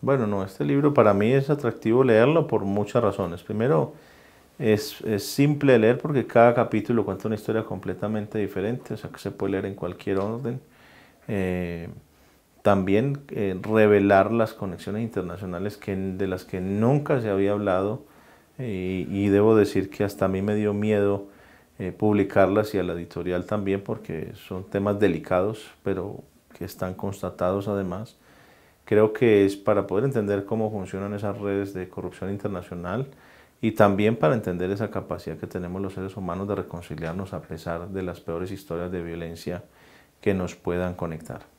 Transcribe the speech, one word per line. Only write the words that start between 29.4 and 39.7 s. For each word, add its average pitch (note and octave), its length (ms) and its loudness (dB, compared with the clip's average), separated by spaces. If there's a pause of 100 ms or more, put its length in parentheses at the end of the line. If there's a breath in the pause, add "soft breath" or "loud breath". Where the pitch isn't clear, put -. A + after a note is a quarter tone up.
es G2 120 2
para G2+ 300 0
poder G2 180 0
entender G2+ 400 0
cómo A2 260 -2
funcionan G2 440 -6
esas G2+ 240 -6
redes G2 360 -2
de F2+ 140 -8
corrupción F#2 420 -10
internacional F#2+ 760 -6 (540 loud breath)
y A2 120 0
también G#2 440 4
para D3+ 180 2
entender F2+ 360 -2
esa G#2 200 -4
capacidad F2 480 -8
que F2 80 -10
tenemos F2+ 340 -8
los F#2+ 140 -8
seres F#2+ 220 -10
humanos F#2 320 -6
de G2+ 80 -2
reconciliarnos E2+ 760 -8
a F2+ 100 -10
pesar E2+ 460 -10
de F#2+ 140 -8
las F2 180 -8
peores F2 300 -8
historias F2+ 420 -8
de F2+ 100 -6
violencia E2+ 600 -10 (580 soft breath)